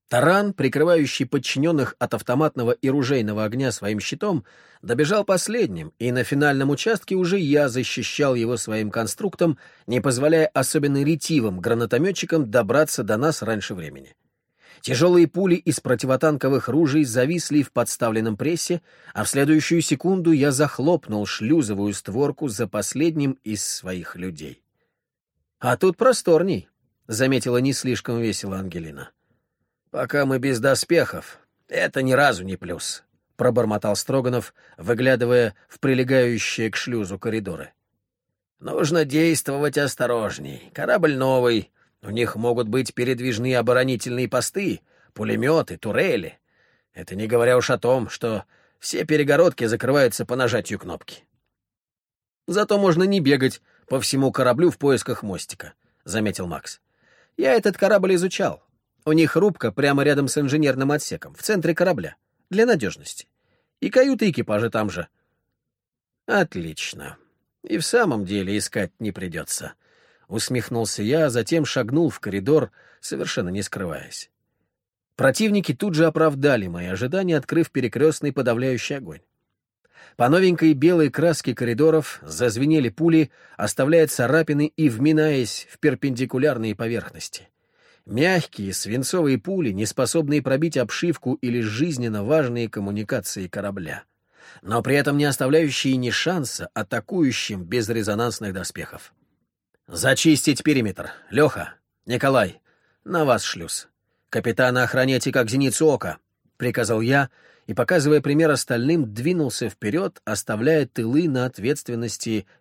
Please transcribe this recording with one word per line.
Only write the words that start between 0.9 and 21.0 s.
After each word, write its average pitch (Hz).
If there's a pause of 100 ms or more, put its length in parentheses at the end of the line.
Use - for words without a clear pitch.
подчинённых 139
от 120
автоматного 123
и 131
ружейного 120
огня 123
своим 104
щитом, 185 (360)
добежал 156
последним, 185
и 120
на 123
финальном 139
участке 190
уже 185
я 147
защищал 127
его 120
своим 110
конструктом, 151 (280)
не 120
позволяя 151
особенно 143
ретивым 139
гранатомётчикам 123
добраться 123
до 107
нас 151
раньше 107
времени. 71 (640)
Тяжёлые 170
пули 180
из -
противотанковых 131
ружей 151
зависли 143
в -
подставленном 113
прессе, 170 (320)
а 104
в -
следующую 156
секунду 170
я 143
захлопнул 131